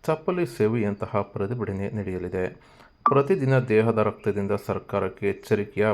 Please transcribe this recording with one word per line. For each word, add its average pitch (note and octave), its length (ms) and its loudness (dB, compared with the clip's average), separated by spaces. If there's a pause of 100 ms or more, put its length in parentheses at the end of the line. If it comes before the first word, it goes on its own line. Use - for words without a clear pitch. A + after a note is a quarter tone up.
ಚಪ್ಪಲಿ E3+ 400 -2
ಸೇವೆಯಂತಹ G#2+ 760 0
ಪ್ರತಿಭಟನೆ G2+ 680 -4
ನಡೆಯಲಿದೆ. F#2 600 -4 (540)
ಪ್ರತಿದಿನ C3+ 560 4
ದೇಹದ A2 380 4
ರಕ್ತದಿಂದ G2+ 540 0 (160)
ಸರ್ಕಾರಕ್ಕೆ G2 640 -2
ಎಚ್ಚರಿಕೆಯ G#2 640 -2